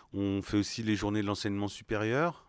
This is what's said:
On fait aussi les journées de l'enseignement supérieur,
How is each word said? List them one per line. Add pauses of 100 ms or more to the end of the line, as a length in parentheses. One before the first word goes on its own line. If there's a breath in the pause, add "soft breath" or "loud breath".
(120 loud breath)
On
fait
aussi
les
journées
de
l'enseignement
supérieur,